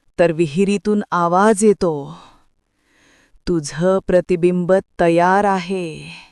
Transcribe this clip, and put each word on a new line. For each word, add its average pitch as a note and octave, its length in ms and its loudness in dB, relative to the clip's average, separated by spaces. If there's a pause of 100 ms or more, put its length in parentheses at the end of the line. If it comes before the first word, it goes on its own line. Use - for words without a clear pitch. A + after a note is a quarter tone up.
(200)
तर E3+ 120 4
विहिरीतून G3 800 -2
आवाज F#3 520 2
येतो, E3 540 -2 (1300)
"तुझं F3 600 -2
प्रतिबिंब F3+ 680 2 (260)
तयार F3 440 2
आहे, F3 680 -6 (200)